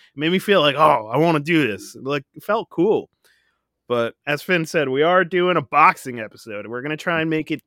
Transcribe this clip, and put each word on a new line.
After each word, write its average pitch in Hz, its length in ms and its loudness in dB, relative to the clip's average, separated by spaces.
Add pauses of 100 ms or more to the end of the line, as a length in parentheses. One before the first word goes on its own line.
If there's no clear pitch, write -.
(160)
made 156 160 -2
me 190 60 2
feel 190 220 2
like, 147 160 2
"Oh, 143 360 4
I 127 60 0
wanna 160 220 2
do 151 260 2
this." 104 340 -8
Like, 139 240 -4 (100)
it 156 100 -20
felt 208 260 -4
cool. 175 380 0 (800)
But 117 260 -2 (100)
as 147 160 -4
Finn 170 260 -2
said, 147 220 -2
we 135 140 0
are 180 220 4
doing 180 320 0
a 147 60 0
boxing 143 580 2
episode. 107 480 -12
We're 120 120 -10
gonna 151 160 -6
try 165 240 -4
and 160 80 -2
make 156 220 -4
it 143 160 -6